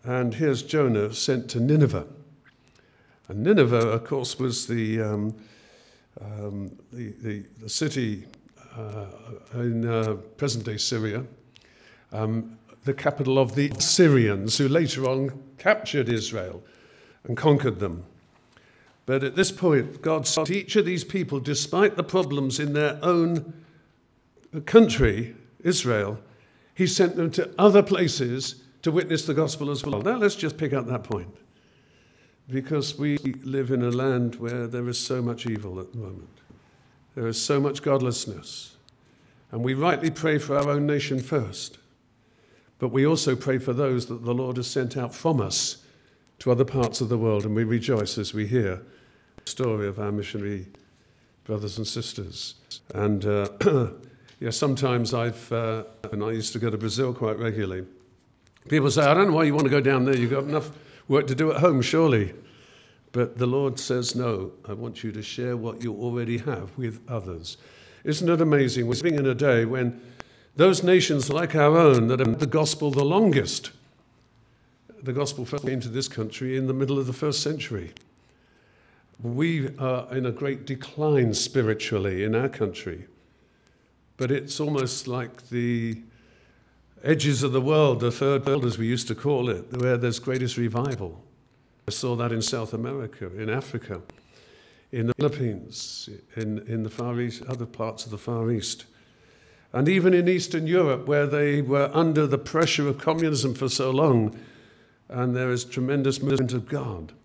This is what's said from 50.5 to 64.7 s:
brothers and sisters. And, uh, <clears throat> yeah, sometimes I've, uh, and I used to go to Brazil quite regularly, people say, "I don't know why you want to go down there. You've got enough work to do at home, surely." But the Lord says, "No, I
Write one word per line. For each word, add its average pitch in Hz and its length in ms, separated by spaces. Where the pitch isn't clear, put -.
brothers 104 340
and 107 80
sisters. - 680
And, 101 300
uh, 101 240
<clears throat> 131 300
yeah, 113 100
sometimes 123 640
I've, 117 360
uh, 113 340
and 104 100
I 110 80
used 110 220
to 117 60
go 117 120
to 107 80
Brazil 117 340
quite 110 260
regularly, 98 480
people 143 220
say, 156 120
"I 143 120
don't 196 140
know 160 60
why 160 100
you 143 100
want 147 100
to 131 60
go 143 100
down 131 240
there. 135 120
You've 120 140
got 139 140
enough 151 260
work 143 200
to 131 60
do 156 160
at - 80
home, 147 240
surely." 131 520
But 120 280
the 123 80
Lord 131 340
says, 123 340
"No, 110 380
I 104 60